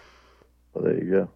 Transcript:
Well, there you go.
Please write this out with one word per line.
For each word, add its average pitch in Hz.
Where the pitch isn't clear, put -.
Well, 85
there 78
you 87
go. 95